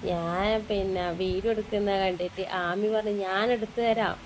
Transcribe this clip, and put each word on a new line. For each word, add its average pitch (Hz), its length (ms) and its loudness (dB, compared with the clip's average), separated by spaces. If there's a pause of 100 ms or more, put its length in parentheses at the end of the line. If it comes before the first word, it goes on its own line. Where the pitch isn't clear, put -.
ഞാൻ 185 640 2
പിന്നെ 190 420 0
വീഡിയോ 185 400 0
എടുക്കുന്ന 208 480 0
കണ്ടിട്ട് 180 540 -2
ആമി 185 360 0
പറഞ്ഞു, 214 220 0
"ഞാൻ 202 420 0
എടുത്തു 220 280 -2
തരാം." 226 460 2